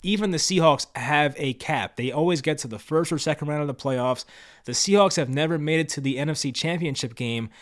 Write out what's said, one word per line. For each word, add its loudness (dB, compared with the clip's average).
even 0
the 0
Seahawks 4
have 2
a -2
cap. -4
They -4
always 0
get -2
to -8
the -10
first 0
or 0
second -2
round -2
of -2
the -6
playoffs. -2
The -6
Seahawks 4
have 0
never 0
made 2
it 0
to -6
the 0
N -2
F -2
C -4
Championship -2
game -4